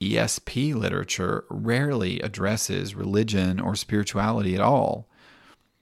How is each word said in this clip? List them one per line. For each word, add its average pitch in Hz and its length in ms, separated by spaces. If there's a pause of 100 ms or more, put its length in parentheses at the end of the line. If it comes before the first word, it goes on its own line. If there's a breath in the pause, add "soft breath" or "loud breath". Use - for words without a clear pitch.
E 104 160
S 113 220
P 143 340
literature 92 760
rarely 113 720
addresses 98 720
religion 98 640
or 101 160
spirituality 101 800
at 98 60
all. 120 460 (760 soft breath)